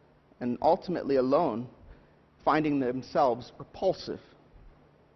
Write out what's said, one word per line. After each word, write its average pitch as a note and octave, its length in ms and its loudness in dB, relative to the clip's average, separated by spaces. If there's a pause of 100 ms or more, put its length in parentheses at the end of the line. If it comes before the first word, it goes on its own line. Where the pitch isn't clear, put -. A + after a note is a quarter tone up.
(400)
and B2 200 -2
ultimately D#3 560 0
alone, B2+ 520 0 (760)
finding D3+ 340 2
themselves B2+ 800 0
repulsive - 640 -4 (960)